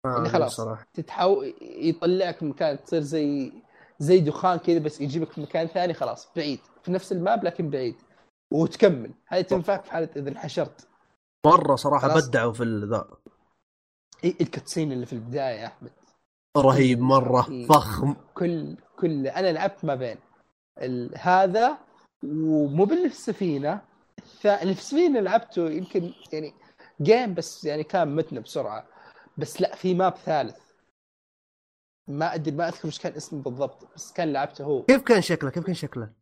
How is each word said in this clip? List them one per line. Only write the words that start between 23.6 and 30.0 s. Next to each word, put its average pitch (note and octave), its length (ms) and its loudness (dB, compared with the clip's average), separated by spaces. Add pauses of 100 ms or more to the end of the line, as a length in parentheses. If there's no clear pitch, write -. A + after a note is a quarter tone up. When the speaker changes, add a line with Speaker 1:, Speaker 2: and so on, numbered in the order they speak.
Speaker 2:
الث-، - 240 -14
اللي G3 280 2
في F#3 80 -4
السفينة D4 380 2
لعبته F#3 500 0
يمكن، F3 440 -4 (200)
يعني، D#3 200 -8 (480)
جيم A3 320 4
بس، E3+ 320 -10
يعني، D3+ 180 -4
كان D#3 320 0
متنا D#3+ 240 -4
بسرعة. A2 480 -8 (500)
بس - 240 -6
لا، - 140 -2
في F#3 180 -2
ماب F3+ 220 2